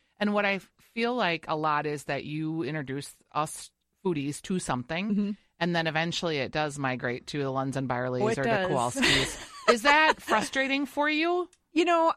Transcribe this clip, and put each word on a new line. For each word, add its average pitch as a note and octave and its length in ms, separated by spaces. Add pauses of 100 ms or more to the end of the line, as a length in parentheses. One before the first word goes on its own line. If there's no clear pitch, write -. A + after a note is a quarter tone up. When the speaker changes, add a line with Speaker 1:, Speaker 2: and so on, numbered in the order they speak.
(200)
Speaker 1:
And G#3 140
what G#3 120
I G3 140 (340)
feel A#3 220
like F3 320
a D#3 80
lot D3+ 300
is D3 200
that C#3 200
you D#3 380
introduce C#3 520 (180)
us - 380 (340)
foodies D3 380
to F#3 160
something, D#3+ 500
Speaker 2:
Mm-hmm. G#3 220 (280)
Speaker 1:
and E3+ 160
then E3 120
eventually D#3+ 520
it B2 120
does D3+ 260
migrate B2+ 500
to D3 140
the C3+ 80
Lunds C3+ 280
and C3+ 100
Byerly's B2+ 360
Speaker 2:
Oh, - 40
it - 120
Speaker 1:
or - 40
Speaker 2:
does. G#3 240
Speaker 1:
the E3 60
Kowalski's. C3+ 640 (160)
Speaker 2:
<laughs> - 160
Speaker 1:
Is A#3+ 120
that D4 400
frustrating C4+ 640
for D4 240
you? E4+ 400 (240)
Speaker 2:
You D#4+ 100
know, E4 340